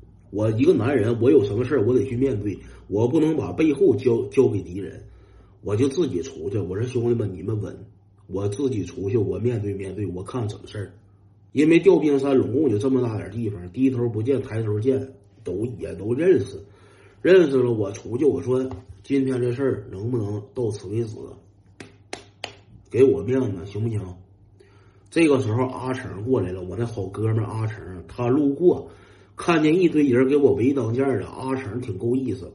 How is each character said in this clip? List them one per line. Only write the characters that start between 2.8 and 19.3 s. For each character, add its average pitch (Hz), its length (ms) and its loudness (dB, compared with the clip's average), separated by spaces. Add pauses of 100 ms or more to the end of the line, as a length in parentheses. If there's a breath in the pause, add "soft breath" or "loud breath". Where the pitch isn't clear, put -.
我 104 180 2
不 139 140 2
能 156 160 2
把 - 160 -4
背 156 220 2
后 131 240 4
交， 117 300 -2
交 127 200 4
给 107 140 -2
敌 87 180 -10
人， - 240 -12 (580 soft breath)
我 98 140 -2
就 131 140 2
自 170 180 0
己 87 140 -4
出 - 280 -10
去。 113 80 -4
我 92 200 -4
说 120 100 -2
：“兄 120 220 -2
弟 120 60 2
们， 104 180 -2
你 90 100 -12
们 104 160 -4
稳， - 260 -10 (420)
我 98 200 -4
自 131 220 -2
己 104 160 -2
出 92 240 -6
去， 113 80 2
我 95 220 0
面 113 220 0
对 101 120 -4
面 95 200 -8
对， 101 140 -6
我 90 160 -8
看 117 240 -6
怎 104 120 -8
么 - 80 -18
事 - 100 -12
儿。” 98 160 -10 (600)
因 151 160 4
为 170 100 6
调 175 200 6
兵 147 200 2
山 135 160 2
拢 110 160 2
共 139 180 2
就 104 80 2
这 131 120 0
么 127 120 2
大 113 140 -2
点 95 160 -8
地 110 180 -6
方， 90 200 -10
低 131 200 2
头 120 200 0
不 107 120 -4
见 127 200 0
抬 113 200 -6
头 104 160 -2
见， 127 360 -2 (280)
都， 92 220 -6 (140)
也 87 180 -10
都 104 180 -6
认 156 280 4
识， - 240 -12 (560 soft breath)
认 175 280 8
识 135 140 2
了。 120 80 2
我 104 220 -2
出 104 240 -8
去， 151 80 0
我 131 160 2
说 131 280 -2 (340)
：“今 139 220 0
天 127 140 -2